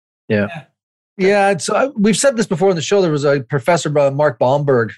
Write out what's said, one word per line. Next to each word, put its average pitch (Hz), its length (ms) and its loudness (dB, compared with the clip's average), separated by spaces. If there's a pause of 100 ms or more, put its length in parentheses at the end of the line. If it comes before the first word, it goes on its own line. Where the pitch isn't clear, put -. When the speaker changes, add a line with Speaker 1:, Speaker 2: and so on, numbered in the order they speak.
(300)
Speaker 1:
Yeah. 104 200 0
Speaker 2:
Yeah. 160 140 -14 (540)
Speaker 1:
Yeah, 196 340 2
it's, 190 180 -4
uh, 269 260 0
we've 208 220 2
said 277 180 0
this 220 100 0
before 185 240 0
in 185 60 0
the 160 60 -6
show. 202 200 0
There 175 80 2
was 147 140 -2
a 143 160 2
professor 147 500 -2
by 143 200 2
Mark 139 280 0
Baumberg, 127 600 0